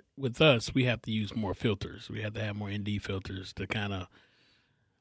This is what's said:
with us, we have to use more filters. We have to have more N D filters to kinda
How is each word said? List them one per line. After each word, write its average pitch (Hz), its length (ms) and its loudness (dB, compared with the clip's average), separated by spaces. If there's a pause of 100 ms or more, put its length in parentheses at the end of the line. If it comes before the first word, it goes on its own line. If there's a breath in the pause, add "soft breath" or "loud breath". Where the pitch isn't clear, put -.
(160)
with 131 240 -2
us, 143 340 6
we 131 100 6
have 117 180 0
to 110 100 -4
use 110 240 -2
more 101 180 0
filters. - 560 -2
We 107 120 -6
have 107 120 -4
to 113 80 -4
have 104 140 -2
more 104 120 -6
N 104 140 -4
D 104 160 0
filters 95 560 -6
to 98 140 -6
kinda 101 400 -4 (920)